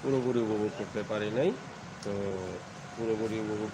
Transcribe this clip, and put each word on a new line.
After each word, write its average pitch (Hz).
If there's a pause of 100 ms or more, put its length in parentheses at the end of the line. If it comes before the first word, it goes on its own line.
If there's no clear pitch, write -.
পুরোপুরি 127
উপভোগ 107
করতে 104
পারি 107
নাই। 139 (520)
তো 104 (840)
পুরোপুরি 110
উপভোগ 107